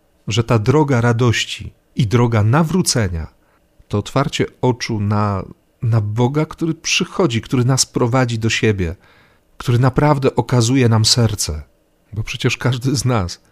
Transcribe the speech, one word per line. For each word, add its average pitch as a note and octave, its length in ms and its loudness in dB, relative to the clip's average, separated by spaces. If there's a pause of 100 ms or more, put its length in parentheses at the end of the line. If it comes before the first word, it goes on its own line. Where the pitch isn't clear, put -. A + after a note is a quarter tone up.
(280)
że A2+ 160 0
ta A#2+ 140 2
droga C3 420 2
radości A#2+ 720 0 (240)
i A#2+ 100 0
droga A#2 360 2
nawrócenia A#2 840 0 (600)
to G#2+ 100 -2
otwarcie C3+ 480 -2 (140)
oczu A#2+ 400 -2
na, G#2 440 0 (380)
na A2+ 180 2
Boga, B2 460 0
który D#3+ 280 -4
przychodzi, - 680 -2
który B2 240 0
nas C3 220 2
prowadzi B2 520 0
do A2 120 -2
siebie, F#2+ 460 0 (600)
który A#2+ 200 0
naprawdę C#3 560 2
okazuje B2 540 2
nam A2 160 2
serce, G#2 580 0 (500)
bo G2+ 100 -8
przecież - 340 -4
każdy B2+ 400 -2
z A2 80 -4
nas A#2+ 360 -2 (120)